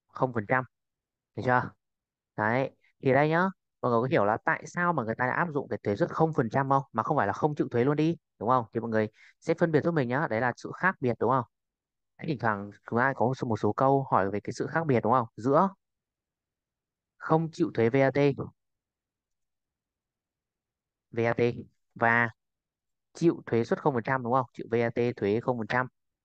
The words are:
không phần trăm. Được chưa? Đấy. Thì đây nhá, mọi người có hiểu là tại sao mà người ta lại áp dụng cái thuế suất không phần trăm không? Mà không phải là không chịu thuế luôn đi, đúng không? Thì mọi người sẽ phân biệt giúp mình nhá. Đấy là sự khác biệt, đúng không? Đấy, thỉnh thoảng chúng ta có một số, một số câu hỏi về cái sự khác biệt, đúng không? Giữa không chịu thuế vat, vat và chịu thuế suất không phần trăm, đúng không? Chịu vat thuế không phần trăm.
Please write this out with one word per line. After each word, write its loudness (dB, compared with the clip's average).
không -2
phần -4
trăm. 2
Được -8
chưa? 2
Đấy. 0
Thì 2
đây 4
nhá, 2
mọi -2
người 2
có -2
hiểu 2
là 2
tại -2
sao -2
mà -2
người -4
ta -2
lại -2
áp -2
dụng -4
cái -4
thuế -2
suất -2
không 0
phần 0
trăm 0
không? 2
Mà -2
không 0
phải 2
là 0
không -2
chịu -4
thuế 2
luôn 2
đi, 0
đúng -4
không? 2
Thì -4
mọi -8
người 0
sẽ -2
phân 0
biệt 4
giúp 0
mình 0
nhá. -2
Đấy 0
là 0
sự -12
khác 0
biệt, 0
đúng 2
không? 2
Đấy, -12
thỉnh -4
thoảng -2
chúng 0
ta 2
có 0
một 0
số, -6
một -2
số 0
câu 2
hỏi 2
về -4
cái -10
sự -6
khác -2
biệt, 4
đúng 2
không? 2
Giữa 2
không 0
chịu -2
thuế 2
vat, 2
vat 0
và 2
chịu 2
thuế 0
suất -2
không 2
phần -2
trăm, -2
đúng -2
không? 2
Chịu -12
vat 0
thuế 0
không -2
phần -6
trăm. 0